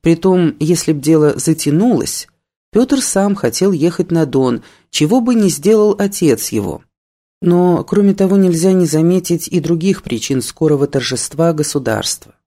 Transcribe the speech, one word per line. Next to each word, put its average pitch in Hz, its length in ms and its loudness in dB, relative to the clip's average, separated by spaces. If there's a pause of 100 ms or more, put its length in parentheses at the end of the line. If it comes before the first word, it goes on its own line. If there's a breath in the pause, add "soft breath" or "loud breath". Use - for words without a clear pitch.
Притом, 170 580 2
если 165 340 0
б 147 80 -2
дело 151 380 2
затянулось, 160 880 -2 (420)
Петр 254 320 0
сам 196 320 0
хотел 190 380 -2
ехать 170 380 -2
на 165 140 2
Дон, 127 380 0 (260 loud breath)
чего 175 320 0
бы 240 140 0
не 208 160 2
сделал 208 480 2
отец 175 500 0
его. 101 340 -6 (640)
Но, 175 380 2
кроме 196 320 2
того, 196 220 0
нельзя 185 360 2
не 180 140 2
заметить 170 640 0
и 180 100 -2
других 175 460 -2
причин 123 380 -4
скорого 147 440 0
торжества 139 680 -2
государства. 131 840 -6 (100)